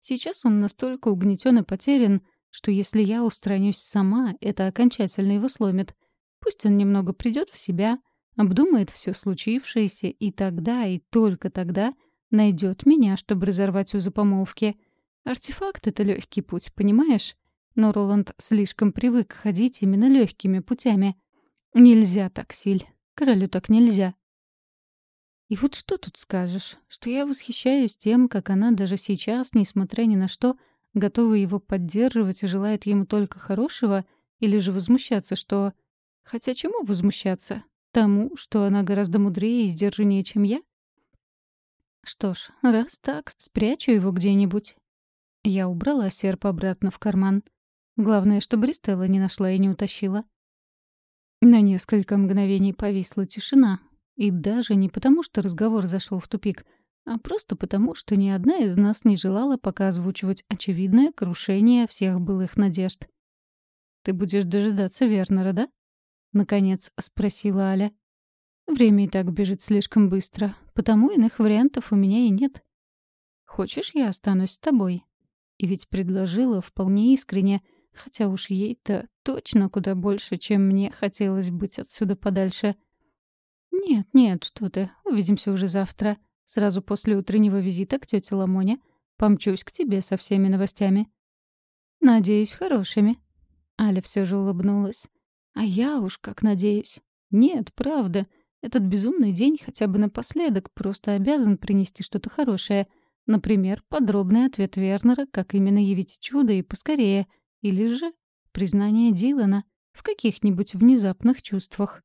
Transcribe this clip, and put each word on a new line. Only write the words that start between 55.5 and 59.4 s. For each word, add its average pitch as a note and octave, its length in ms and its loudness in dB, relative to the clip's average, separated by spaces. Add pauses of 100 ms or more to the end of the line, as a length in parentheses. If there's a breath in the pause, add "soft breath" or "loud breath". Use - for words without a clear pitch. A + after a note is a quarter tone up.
зашел F#3 320 -6
в - 80 -10
тупик, - 380 -6 (400)
а A#3 140 -8
просто - 360 -8
потому, G3+ 400 -2
что - 220 -4
ни G3 140 2
одна G3 280 0
из G3+ 180 0
нас G3+ 280 0
не G#3 120 6
желала A3+ 420 -2